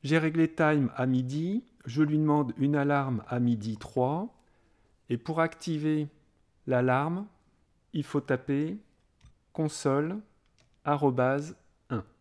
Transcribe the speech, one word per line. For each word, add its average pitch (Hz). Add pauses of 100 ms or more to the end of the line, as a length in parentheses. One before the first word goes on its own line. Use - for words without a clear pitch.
J'ai 151
réglé 160
time 151
à 127
midi, 143 (220)
je 127
lui 151
demande 147
une 143
alarme 139
à 123
midi 113
trois, 147 (720)
et 120
pour 160
activer 156 (580)
l'alarme, 131 (680)
il 147
faut -
taper 147 (720)
console 151 (680)
arobase 139 (340)
un. 110 (160)